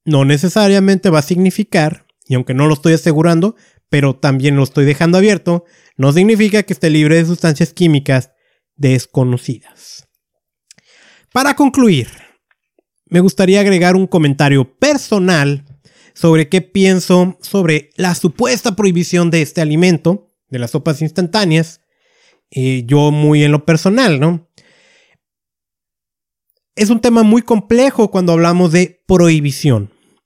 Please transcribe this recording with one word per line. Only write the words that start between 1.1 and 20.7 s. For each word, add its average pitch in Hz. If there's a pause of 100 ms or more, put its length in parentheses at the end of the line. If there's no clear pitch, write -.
a 143
significar, 180 (220)
y 131
aunque 127
no 139
lo 156
estoy 165
asegurando, 165 (340)
pero 139
también 135
lo 139
estoy 139
dejando 165
abierto, 180 (320)
no 135
significa 208
que 202
esté 170
libre 151
de 165
sustancias 165
químicas 139 (440)
desconocidas. 127 (1200)
Para 269
concluir, 233 (960)
me 170
gustaría 190
agregar 185
un 190
comentario 139
personal 185 (480)
sobre 160
qué 185
pienso 185
sobre 160
la 180
supuesta 226
prohibición 175
de 165
este 147
alimento, 165 (160)
de 127
las 120